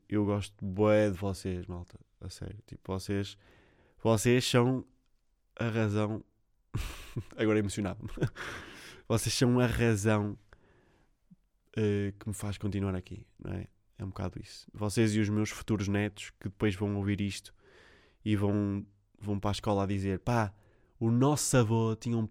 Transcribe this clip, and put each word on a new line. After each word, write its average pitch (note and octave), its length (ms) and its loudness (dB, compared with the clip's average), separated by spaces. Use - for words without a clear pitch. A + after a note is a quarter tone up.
Eu G#2 160 0
gosto G2+ 280 -2
bué G#2+ 440 4
de F#2 80 -2
vocês, F#2 520 -6
malta. F2 320 -12
A - 80 -12
sério. F#2+ 380 -12
Tipo, - 260 -10
vocês, G2 460 -4
vocês A#2+ 420 4
são B2+ 400 2
a A#2 140 -2
razão. G#2+ 560 0
<laughs> - 640 -8
Agora G#2+ 220 4
emocionado-me. G2+ 500 -4
<laughs> - 960 -8
Vocês A2 280 0
são B2 260 4
a B2 60 4
razão, G#2+ 680 2
eh, G2+ 420 0
que - 80 -12
me G#2 80 -4
faz G2+ 220 -6
continuar G2 380 -2
aqui, - 320 -10
não - 140 -10
é? F#2 160 -8
É G#2+ 60 -10
um F#2+ 40 -6
bocado F#2 320 -6
isso. - 320 -18
Vocês G#2 420 2
e A2 60 2
os G#2 80 2
meus G#2 220 0
futuros G2+ 380 -2
netos G2+ 420 -2
que G#2 80 -8
depois G#2 260 0
vão G2+ 220 -2
ouvir G2+ 240 0
isto - 340 -6
e G#2+ 100 2
vão, G2+ 500 0
vão G2+ 200 -2
para G#2 120 0
a - 20 2
escola G2 320 0
a - 20 -2
dizer: F#2+ 320 -2
"Pá, A#2 340 0
o A2+ 120 2
nosso C3+ 460 4
avô A2+ 400 4
tinha A#2 200 -2
um A2 140 0